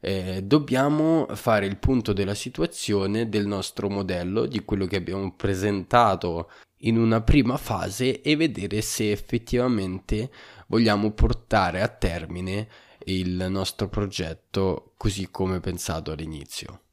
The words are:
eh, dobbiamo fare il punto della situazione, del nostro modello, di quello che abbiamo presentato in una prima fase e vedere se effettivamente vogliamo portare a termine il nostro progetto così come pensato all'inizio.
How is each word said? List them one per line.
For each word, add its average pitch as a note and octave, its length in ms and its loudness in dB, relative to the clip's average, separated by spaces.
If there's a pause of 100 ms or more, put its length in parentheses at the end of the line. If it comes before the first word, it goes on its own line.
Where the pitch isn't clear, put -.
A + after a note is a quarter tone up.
eh, F#2+ 420 -4
dobbiamo D3 920 2
fare G#2 320 2
il G2+ 120 -4
punto A#2+ 340 2
della G2 220 0
situazione, A2 920 -2
del G#2 180 0
nostro G2 420 -2
modello, G2 580 -2
di - 180 -4
quello G2 220 -2
che F#2+ 100 -2
abbiamo F#2+ 380 -4
presentato F#2+ 1160 2 (300)
in A2+ 180 2
una A2+ 240 4
prima B2 340 4
fase A2+ 640 -2
e D3+ 160 2
vedere G#2+ 460 -2
se - 280 0
effettivamente A2+ 1200 -2 (380)
vogliamo G#2+ 440 4
portare F#2+ 680 2
a G#2+ 80 0
termine F2+ 800 -4 (380)
il F#2 420 -2
nostro F#2+ 400 -2
progetto F#2 1080 -4
così F#2+ 340 -4
come F#2 300 -2
pensato D#2+ 520 -6
all'inizio. D#2 680 -12 (120)